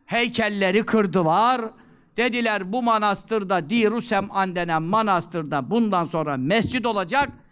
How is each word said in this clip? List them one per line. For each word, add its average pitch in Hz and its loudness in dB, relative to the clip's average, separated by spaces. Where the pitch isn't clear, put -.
Heykelleri 214 0
kırdılar. 202 2
Dediler, 220 -2
"Bu 247 -2
manastırda 202 0
Diru 226 2
Sem'an 196 -2
denen 170 0
manastırda 165 0
bundan 202 0
sonra 151 -4
mescid 208 0
olacak." 220 -2